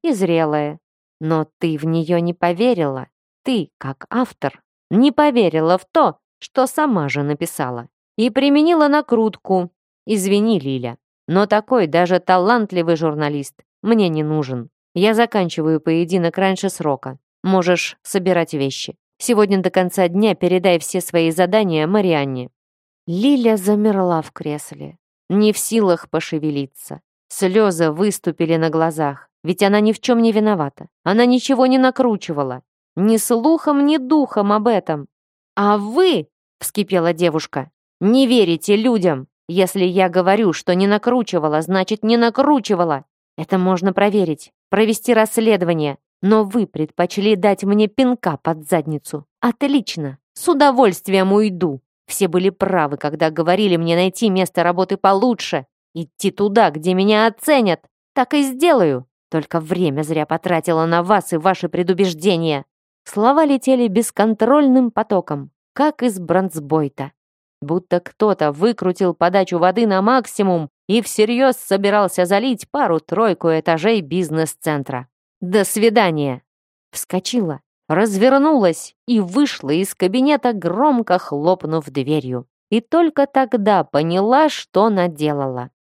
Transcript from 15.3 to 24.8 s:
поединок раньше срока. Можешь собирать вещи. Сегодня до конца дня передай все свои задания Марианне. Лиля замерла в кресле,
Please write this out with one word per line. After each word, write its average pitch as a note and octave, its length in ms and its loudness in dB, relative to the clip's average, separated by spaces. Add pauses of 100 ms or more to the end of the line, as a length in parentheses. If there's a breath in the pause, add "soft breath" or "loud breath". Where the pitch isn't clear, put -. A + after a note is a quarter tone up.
поединок E3+ 560 -2
раньше F#3+ 320 -2
срока. C#3 500 -6 (240)
Можешь F3+ 600 0
собирать F3 500 -2
вещи. C#3 440 -6 (220)
Сегодня G3+ 440 2
до F#3 80 0
конца F#3 380 0
дня G3 260 0
передай F3+ 440 0
все F3+ 220 -6
свои E3 300 0
задания F3+ 560 0
Марианне. D3 640 -2 (560)
Лиля A3+ 500 2
замерла G3 680 0
в - 100 -14
кресле, D3 640 -12 (300)